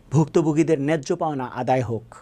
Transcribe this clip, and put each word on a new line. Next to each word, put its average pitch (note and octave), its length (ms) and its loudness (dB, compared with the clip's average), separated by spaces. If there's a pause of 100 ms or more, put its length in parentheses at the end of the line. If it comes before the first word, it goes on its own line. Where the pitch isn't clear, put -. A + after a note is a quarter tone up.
(120)
ভুক্তভোগীদের D3+ 720 2
ন্যায্য D#3 340 -2
পাওনা D#3 300 -4
আদায় B2+ 360 0
হোক। A2+ 400 -8